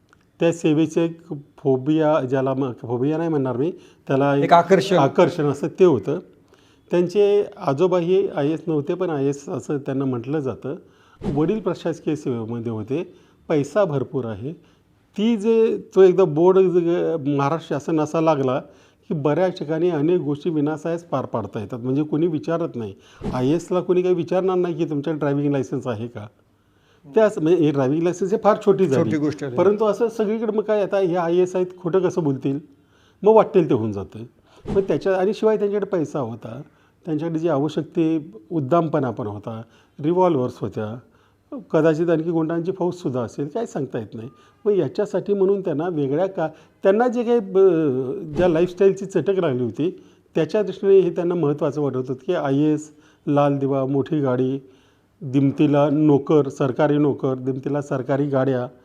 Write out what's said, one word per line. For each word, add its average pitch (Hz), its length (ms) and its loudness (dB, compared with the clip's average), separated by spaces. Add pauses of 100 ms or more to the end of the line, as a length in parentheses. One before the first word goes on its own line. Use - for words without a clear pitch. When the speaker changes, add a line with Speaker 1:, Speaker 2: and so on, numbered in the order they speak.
(400)
Speaker 1:
त्या 170 140 2
सेवेचं 160 480 2
एक 165 200 -4 (360)
फोबिया, 151 640 2
ज्याला 135 320 0
म-, 131 180 -2 (100)
फोबिया 127 360 -2
नाही 165 120 -2
म्हणणार 131 280 -2
मी, 151 140 -2 (360)
त्याला 139 280 2
एक 143 80 2
Speaker 2:
एक 175 100 4
आकर्षण. 170 420 4
Speaker 1:
आकर्षण 151 480 2
असं 143 240 -2 (120)
ते 190 60 6
होतं. 143 340 0 (720)
त्यांचे 202 540 2 (120)
आजोबाही 180 680 0
आयएएस 151 400 -2
नव्हते, 156 260 -2
पण 175 160 -4
आयएएस 139 400 -4
असं 151 280 -6
त्यांना 135 280 -4
म्हटलं 131 340 -4
जातं. 131 360 -6 (580)
वडील 165 260 0
प्रशासकीय 165 560 -4
सेवेमध्ये 117 560 -6
होते, 113 420 -8 (340)
पैसा 160 380 0
भरपूर 135 400 -4
आहे. 113 280 -10 (640)
ती 226 200 0
जे, 226 400 2 (180)
तो 190 60 8
एकदा 185 220 8
बोर्ड 175 360 4
ज-, 170 680 2
महाराष्ट्र 143 480 -2
शासन 160 240 -2
असा 151 220 -2
लागला 139 380 2 (480)
की 208 60 -6
बऱ्याच 160 460 0
ठिकाणी 160 300 -2
अनेक 165 320 0
गोष्टी 143 280 -4
विनासायास 156 540 -4
पार 131 220 -4
पाडता 113 340 -8
येतात, 113 200 -10
म्हणजे 131 240 -2
कोणी 151 240 -2
विचारत 165 480 -4
नाही. 110 180 -8 (400)
आयएएसला 165 480 -2
कोणी 180 200 0
काही 180 140 2
विचारणार 180 400 -2
नाही 180 180 0
की 160 120 -2
तुमच्या 147 280 -4
ड्रायव्हिंग 143 380 0
लायसन्स 131 360 -4
आहे 113 200 -6
का? 107 200 -14 (880)
ते 214 40 4
असं, 208 220 2
म्हणजे 160 220 4
हे 151 80 4
ड्रायव्हिंग 139 320 0
लायसन्स 175 280 -2
हे 220 120 0
फार 208 220 4
छोटी 190 220 4
झाली. 143 240 2
Speaker 2:
छोटी 156 60 0
गोष्ट 147 260 -2
आहे. 127 120 -8
Speaker 1:
परंतु 208 300 4
असं 214 220 2
सगळीकडे 220 440 -2
मग 208 120 -2
काय, 214 180 0
आता 196 160 -2
हे 180 180 0
आयएएस 180 400 0
आहेत, 185 120 0 (140)
खोटं 180 180 0
कसं 180 240 0
बोलतील? 139 360 -2 (640)
मग 214 100 6
वाटेल 202 360 4
ते 156 40 4
होऊन 110 180 0
जातं. 98 280 -10 (500)
मग 196 120 0
त्याच्या, 190 340 -2
आणि 190 180 0
शिवाय 220 240 2
त्यांच्याकडे 202 320 -2
पैसा 165 300 -4
होता, 117 420 -10 (440)
त्यांच्याकडे 160 340 -4
जी 165 80 -2
आवश्यक 151 380 -2
ते 160 460 -2 (200)
उद्दामपणा 151 600 0
पण 113 160 -8
होता, 110 340 -10 (420)
रिव्हॉल्वर्स 165 560 2
होत्या, 110 400 -6 (720)
कदाचित 160 380 2
आणखी 165 220 0
गुंडांची 165 400 -2
फौजसुद्धा 175 500 -4
असेल, 143 260 -6
काय 226 180 -6
सांगता 143 340 -8
येत 107 140 -10
नाही. 113 160 -14 (360)
मग 208 60 2
याच्यासाठी 196 640 -2
म्हणून 196 280 2
त्यांना 170 260 -4
वेगळ्या 151 400 -2
का, 190 200 -4 (360)
त्यांना 214 240 4
जे 240 160 -2
काही 240 160 2
ब-, 160 960 2
ज्या 180 120 4
लाईफस्टाईलची 185 580 2
चटक 190 340 0
लागली 131 240 0
होती 139 400 -4 (320)
त्याच्या 165 280 2
दृष्टीने 196 360 4
हे 175 100 4
त्यांना 175 260 -2
महत्त्वाचं 147 460 0
वाटत 135 140 -2
होतं 127 180 -4
की 175 200 -4
आयएएस, 151 600 0 (340)
लाल 143 300 4
दिवा, 135 280 0
मोठी 139 340 0
गाडी, 131 400 0 (600)
दिमतीला 143 680 2
नोकर, 147 600 4
सरकारी 147 480 0
नोकर, 139 380 0
दिमतीला 131 460 -4
सरकारी 139 440 -2
गाड्या, 131 420 0 (180)